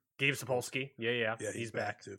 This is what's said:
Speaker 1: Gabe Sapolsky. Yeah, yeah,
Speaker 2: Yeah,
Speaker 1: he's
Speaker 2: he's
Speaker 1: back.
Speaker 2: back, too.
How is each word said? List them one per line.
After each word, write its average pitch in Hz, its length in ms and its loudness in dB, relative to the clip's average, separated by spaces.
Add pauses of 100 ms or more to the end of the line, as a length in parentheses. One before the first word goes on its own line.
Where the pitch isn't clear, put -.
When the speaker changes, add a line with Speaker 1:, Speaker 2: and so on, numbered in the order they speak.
(180)
Speaker 1:
Gabe 139 160 4
Sapolsky. 131 640 0
Yeah, 117 140 2
yeah, 113 280 2
Speaker 2:
Yeah, 107 80 -2
Speaker 1:
he's 101 80 -2
Speaker 2:
he's 113 160 -4
Speaker 1:
back. 104 260 -2
Speaker 2:
back, - 60 -20
too. 98 160 -10